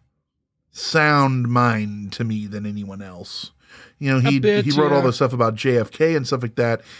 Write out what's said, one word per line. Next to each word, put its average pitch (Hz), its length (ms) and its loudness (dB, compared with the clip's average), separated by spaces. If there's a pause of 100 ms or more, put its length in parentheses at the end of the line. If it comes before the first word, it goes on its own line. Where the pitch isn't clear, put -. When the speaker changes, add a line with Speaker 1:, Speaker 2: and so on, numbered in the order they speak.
(720)
Speaker 1:
sound 139 760 2
mind 107 640 0
to 120 120 -6
me 107 220 -4
than 104 200 -8
anyone 101 360 -10
else. 92 480 -14 (480)
You 139 140 -2
know, 131 160 4
Speaker 2:
A - 20 4
Speaker 1:
he, 139 80 2
Speaker 2:
bit, 208 260 2
Speaker 1:
he 147 60 0
wrote 143 220 2
all 143 80 4
Speaker 2:
yeah. 131 60 2
Speaker 1:
the 123 60 2
stuff 127 200 0
about 117 240 2
J 123 220 2
F 107 120 -2
K 160 240 2
and 139 120 0
stuff 123 160 -2
like 113 140 -6
that, 117 260 0 (180)